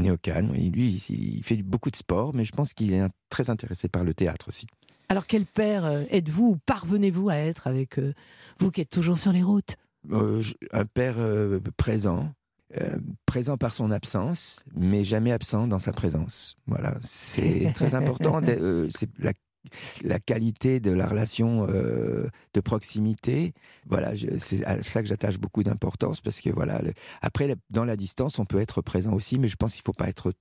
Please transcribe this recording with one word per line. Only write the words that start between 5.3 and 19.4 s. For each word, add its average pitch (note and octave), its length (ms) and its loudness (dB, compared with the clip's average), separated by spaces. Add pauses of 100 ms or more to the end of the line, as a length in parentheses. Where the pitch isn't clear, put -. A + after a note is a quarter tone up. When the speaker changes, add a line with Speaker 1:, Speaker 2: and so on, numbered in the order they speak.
Speaker 2:
père, G#3 400 0
euh, D3 260 0
êtes-vous F3 420 2
ou F3+ 120 2
parvenez-vous G3 640 2
à D#3+ 80 2
être D#3+ 300 -2
avec, C3 320 -2
euh, C#3 160 0 (440)
vous F#3 120 2
qui F3 100 -2
êtes D3+ 80 -2
toujours E3+ 300 2
sur G3 140 4
les F3+ 100 4
routes ? G3 340 2 (340)
Speaker 1:
Euh, G#2+ 300 2
je, A2 140 -4 (180)
un G#2+ 140 2
père, B2 320 0
euh, G#2 420 0 (160)
présent, G#2+ 560 0 (480)
euh, - 160 -2 (300)
présent B2+ 320 0
par A#2 160 -2
son A2 160 0
absence, G#2+ 720 -2 (140)
mais G2+ 300 4
jamais A2 280 2
absent A2+ 340 0
dans G#2 120 0
sa - 140 -2
présence. - 640 -4 (100)
Voilà, - 360 -2
c'est - 680 0
Speaker 2:
<laughs> - 20 -4
Speaker 1:
très D3 200 0
important. D3 460 2
De, D#3 120 2
euh, E2+ 380 2
c'est A2 280 -2
la, - 140 0 (680)